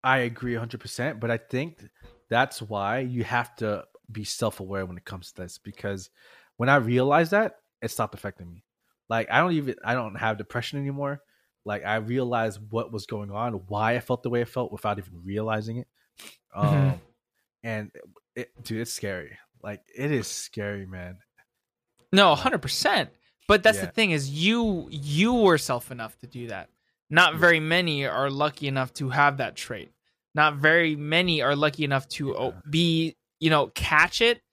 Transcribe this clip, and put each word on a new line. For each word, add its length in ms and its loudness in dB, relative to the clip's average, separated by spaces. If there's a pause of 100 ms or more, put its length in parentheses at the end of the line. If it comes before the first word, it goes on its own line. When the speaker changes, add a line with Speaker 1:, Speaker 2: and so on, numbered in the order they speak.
Speaker 1:
I 140 4
agree 380 -4
a 20 -2
hundred 220 -8
percent, 400 -6
but 100 -2
I 80 2
think 440 -6 (460)
that's 320 0
why 400 -4
you 240 -4
have 320 -4
to 280 -4 (260)
be 140 -10
self-aware 600 -4
when 120 -12
it 80 -18
comes 280 -14
to 100 -14
this, 160 -14
because 520 -10 (460)
when 120 0
I 80 6
realized 540 4
that, 300 0 (200)
it 100 -6
stopped 240 -4
affecting 360 -12
me. 140 -20 (440)
Like, 220 -2
I 100 4
don't 120 2
even, 320 -2
I 100 0
don't 220 -4
have 220 -2
depression 420 -6
anymore. 400 -4 (440)
Like, 200 -4
I 120 0
realized 640 -2 (100)
what 220 -2
was 140 -8
going 240 -8
on, 220 -4 (160)
why 260 2
I 60 0
felt 240 -4
the 60 -2
way 100 2
I 40 0
felt 280 -6
without 260 -4
even 260 -16
realizing 540 -4
it. 100 -12 (680)
Speaker 2:
Mm-hmm. 320 4
Speaker 1:
Um, 120 -2 (600)
and 300 -8 (420)
it, 160 -10 (140)
dude, 160 -4
it's 120 -6
scary. 460 -8 (240)
Like, 200 -12 (120)
it 160 -4
is 160 0
scary, 600 -8
man. 320 -12 (920)
Speaker 2:
No, 200 8
a 40 4
hundred 260 0
percent. 480 0 (360)
But 160 6
that's 160 6
the 80 -4
Speaker 1:
Yeah. 60 -10
Speaker 2:
thing 180 2
is 200 0
you, 600 0
you 440 2
were 240 6
self 340 -4
enough 260 -12
to 80 -20
do 220 -12
that. 200 -12 (420)
Not 240 6
Speaker 1:
Yeah. 40 -4
Speaker 2:
very 220 6
many 460 0
are 240 0
lucky 360 -2
enough 280 -2
to 160 -4
have 260 4
that 180 -4
trait. 380 -12 (420)
Not 220 4
very 400 4
many 460 0
are 120 4
lucky 300 0
enough 260 -2
to, 180 -6
Speaker 1:
Yeah. 100 -4
Speaker 2:
oh, 160 -2 (160)
be, 460 2 (220)
you 120 2
know, 180 4
catch 520 2
it 200 4 (120)